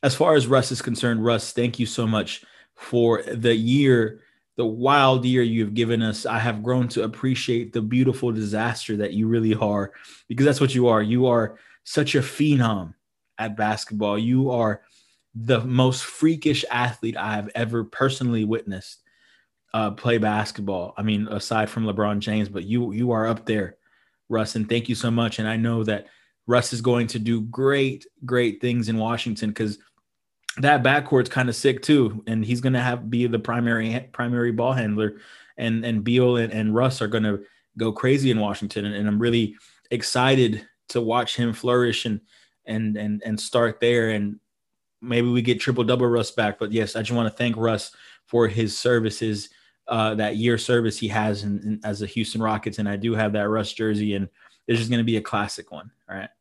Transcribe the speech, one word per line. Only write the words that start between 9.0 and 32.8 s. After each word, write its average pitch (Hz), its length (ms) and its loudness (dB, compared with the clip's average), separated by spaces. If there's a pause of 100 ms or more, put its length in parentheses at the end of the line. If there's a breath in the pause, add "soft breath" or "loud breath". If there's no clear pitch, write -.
you 107 140 0
really 113 280 2
are, 104 360 -2 (360 loud breath)
because 123 180 2
that's 127 160 4
what 127 140 2
you 123 120 4
are. 110 140 6
You 120 240 2
are 117 320 2 (260 loud breath)
such - 300 0
a 143 60 4
phenom 120 760 2 (460)
at 107 180 -6
basketball. 107 600 -2
You 127 320 2
are 110 320 0 (500 soft breath)
the 113 280 2
most 127 420 2
freakish 151 680 0
athlete 117 460 -2
I 107 200 -4
have 104 200 -6
ever 113 300 -2
personally 123 580 -2
witnessed, 104 560 -6 (760 soft breath)
uh, 110 180 0
play 117 260 2
basketball. 107 800 -2
I 101 60 -6
mean, 107 260 0
aside 107 400 -2
from 113 160 -4
LeBron 104 340 0
James, 107 300 -2
but 95 160 -8
you, 113 260 -2
you 120 200 -2
are 110 160 0
up 113 180 -4
there, 104 320 -2 (500)
Russ, 110 300 -2
and 107 100 -2
thank 117 220 -2
you 117 60 0
so 120 140 -2
much. 117 300 0
And 110 80 -2
I 110 80 -2
know 113 300 0
that 104 220 -2 (400 soft breath)
Russ 120 260 2
is 117 80 -6
going 120 260 2
to 117 100 -6
do 110 260 0
great, 135 640 0 (200)
great 120 340 0
things 120 300 0
in 113 80 0
Washington, 110 560 -2
'cause 107 260 -4 (800 soft breath)
that 143 260 4
backcourt's 139 460 4
kinda 127 240 0
sick 135 280 2
too, 113 460 4
and 113 160 0
he's 120 180 -2
gonna 127 200 2